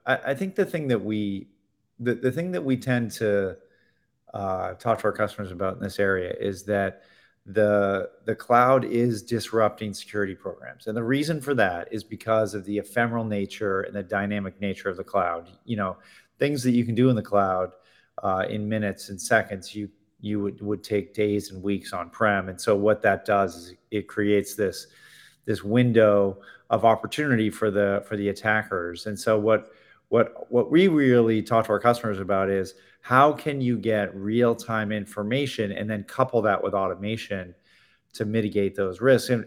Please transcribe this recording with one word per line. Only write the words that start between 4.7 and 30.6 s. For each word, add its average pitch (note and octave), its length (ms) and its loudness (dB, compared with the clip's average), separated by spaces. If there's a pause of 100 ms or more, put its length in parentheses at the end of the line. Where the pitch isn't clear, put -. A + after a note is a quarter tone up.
talk A2 260 -2
to - 60 -4
our G2+ 80 0
customers G#2 380 -4
about F#2+ 260 -4
in G2+ 60 -10
this G2 160 -6
area F#2+ 380 0
is F#2+ 260 -4
that G2+ 400 -2 (420)
the, G2+ 640 2 (160)
the A2+ 100 -2
cloud B2 480 4
is A#2 380 0
disrupting A2 720 0
security G2 420 -6
programs. C2 520 -14
And A2 100 -4
the A#2 60 -4
reason C#3+ 360 0
for C#3 140 -4
that F#2+ 380 0
is G#2+ 120 -6
because A2 500 0
of G2 120 -8
the G#2 120 -4
ephemeral A#2 460 -2
nature G2+ 580 -2
and - 140 -8
the G2 80 -6
dynamic G2+ 560 -4
nature G2 300 -4
of F2 80 -6
the F#2 60 -8
cloud. E2+ 460 -2 (140)
You A#2 140 -6
know, F#2+ 200 -4 (420)
things C#3 240 -2
that B2+ 80 2
you A#2+ 120 4
can A#2 120 -2
do B2+ 140 4
in B2 60 4
the G#2+ 60 -2
cloud, F#2 500 0 (500)
uh, F#2+ 280 0
in G#2+ 180 -4
minutes G#2+ 420 -4
and G2 120 -12
seconds, G#2 540 -2
you, G#2 140 -8 (300)
you G#2 220 -4
would, G2+ 200 -6
would G2+ 220 -4
take G2+ 300 -2
days G#2 380 0
and F#2+ 100 -14
weeks G2 320 -2
on-prem. F#2+ 560 0
And F#2 100 -12
so A2 160 2
what G#2 260 2
that G2 240 2
does G2 300 2
is F2 200 -18 (160)
it G#2 160 -4
creates G#2 480 0
this, G2 320 -4 (580)
this G#2 180 -4
window G#2+ 760 4 (300)
of A2+ 160 2
opportunity A2+ 640 2
for A2 200 -2
the, G2+ 380 0
for A2 80 -6
the G2+ 140 -2
attackers. G2 760 -4
And G#2 140 -8
so A2 180 2
what, G#2+ 360 2 (340)
what, - 420 0
what A#2+ 220 2